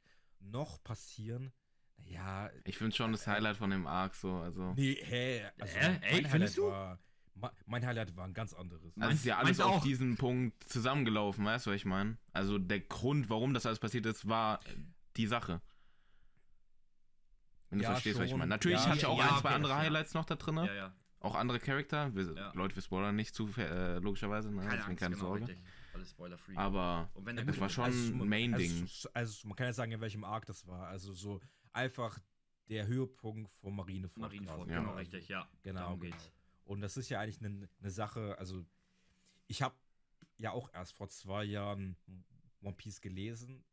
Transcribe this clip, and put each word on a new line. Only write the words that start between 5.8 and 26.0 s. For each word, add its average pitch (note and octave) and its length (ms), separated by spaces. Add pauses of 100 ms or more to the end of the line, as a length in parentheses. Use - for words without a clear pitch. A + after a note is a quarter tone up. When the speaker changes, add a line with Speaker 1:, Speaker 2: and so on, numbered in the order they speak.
Speaker 1:
mein F3 180
Speaker 3:
echt? G#2 140
Speaker 1:
Highlight D3+ 160
Speaker 3:
Findest E3+ 260
du? G4 120
Speaker 1:
war, F#2+ 300 (360)
ma-, G#2 180 (140)
mein A#2+ 180
Highlight A2 320
war F#2 80
ein F#2 80
ganz A2 200
anderes. E2+ 440
Speaker 2:
Also A2+ 160
es D3+ 60
ist A#2+ 60
ja A2+ 100
Speaker 3:
Meins, A#2 100
Speaker 2:
alles E3+ 140
Speaker 3:
meins F#3+ 100
Speaker 2:
auf F#3+ 80
Speaker 3:
auch. D3 60
Speaker 2:
diesen C3 340
Punkt B2+ 500
zusammengelaufen, A2 760
weißt A2+ 220
du, - 20
was G2 80
ich - 80
mein? G2 320 (160)
Also G2 240
der G2 240
Grund, B2+ 480
warum A#2 240
das A#2+ 140
alles A2 120
passiert A2+ 280
ist, G#2+ 200
war, A2 380
äh, - 100 (420)
die A2+ 100
Sache. F#2+ 340 (2000)
Wenn G2 100
du G2+ 40
Speaker 1:
Ja, A2+ 80
Speaker 2:
verstehst, A#2+ 280
was F2+ 60
ich E2+ 60
Speaker 1:
schon. - 80
Speaker 2:
mein. E2+ 100
Natürlich G#2+ 320
Speaker 1:
Ja, - 60
Speaker 2:
hatte - 120
ich - 60
auch C3 120
Speaker 3:
ja, - 60 (120)
Speaker 2:
ein, C#3 60
zwei D3 80
Speaker 3:
okay, B2 60
Speaker 2:
andere D3 180
Speaker 3:
das, C#3+ 60
ja. D#3 60
Speaker 2:
Highlights D#3 280
noch D#3+ 120
da D#3+ 100
drinne. D#3+ 320
Speaker 3:
Ja, G3+ 60
ja. G2 220 (240)
Speaker 2:
Auch - 160
andere A#2+ 240
Charakter. C#3+ 540
Wir, F#2 220
Speaker 3:
Ja. G2 180
Speaker 2:
Leute, F2+ 220
wir F#2+ 80
spoilern G2+ 320
nicht G#2+ 180
zu, G#2+ 240
äh, F2+ 400
logischerweise, G#2 540
ne? G2+ 60
Speaker 3:
Keine F#2+ 140
Speaker 2:
Deswegen A2+ 200
Speaker 3:
Angst, F2 100
Speaker 2:
keine F2+ 140
Speaker 3:
genau, F#2+ 120
Speaker 2:
Sorge. G#2 200
Speaker 3:
richtig. F2+ 160 (300)
Alles F#2 180